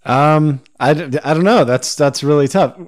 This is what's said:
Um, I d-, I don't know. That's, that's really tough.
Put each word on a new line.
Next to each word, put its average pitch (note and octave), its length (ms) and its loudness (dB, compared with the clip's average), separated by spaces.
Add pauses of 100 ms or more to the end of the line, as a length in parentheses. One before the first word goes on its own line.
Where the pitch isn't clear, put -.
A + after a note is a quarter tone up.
Um, D3 560 0 (180)
I C3 140 0
d-, D3 300 -4
I C#3+ 100 -2
don't D#3+ 100 0
know. G3+ 220 2
That's, B2 300 -2
that's C#3+ 280 -2
really C#3+ 240 2
tough. D3 300 -2 (100)